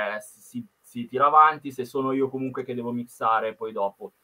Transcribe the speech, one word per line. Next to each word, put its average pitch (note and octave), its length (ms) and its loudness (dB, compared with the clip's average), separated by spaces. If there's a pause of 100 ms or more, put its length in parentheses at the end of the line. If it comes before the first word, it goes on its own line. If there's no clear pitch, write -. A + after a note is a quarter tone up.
(220)
si, - 200 -20
si, A#2+ 260 -12 (120)
si - 280 -10
tira B2+ 200 2
avanti, D3+ 440 6
se B2+ 140 -8
sono C3 260 -2
io C3+ 180 0
comunque C3 340 -6
che B2 120 -8
devo A#2+ 160 -6
mixare, A2+ 640 -2
poi A2 160 -8
dopo G2+ 420 -6 (100)